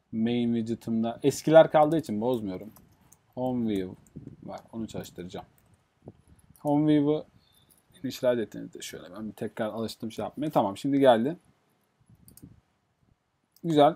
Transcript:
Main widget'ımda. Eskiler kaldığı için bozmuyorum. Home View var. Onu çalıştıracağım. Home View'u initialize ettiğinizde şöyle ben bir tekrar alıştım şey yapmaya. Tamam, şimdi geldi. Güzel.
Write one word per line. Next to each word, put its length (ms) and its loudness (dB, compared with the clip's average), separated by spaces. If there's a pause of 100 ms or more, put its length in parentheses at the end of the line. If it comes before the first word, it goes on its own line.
(120)
Main 420 0
widget'ımda. 680 -4
Eskiler 480 6
kaldığı 280 4
için 220 -4
bozmuyorum. 520 -4 (600)
Home 340 -4
View 260 -4 (480)
var. 180 -14 (120)
Onu 160 -10
çalıştıracağım. 580 -14 (1120)
Home 340 0
View'u 320 0 (800)
initialize 380 -2
ettiğinizde 380 -12
şöyle 240 -14 (120)
ben 120 -10
bir 40 -12
tekrar 340 -8
alıştım 460 -8
şey 100 -10
yapmaya. 280 -8
Tamam, 260 0
şimdi 240 -2
geldi. 360 6 (2250)
Güzel. 320 6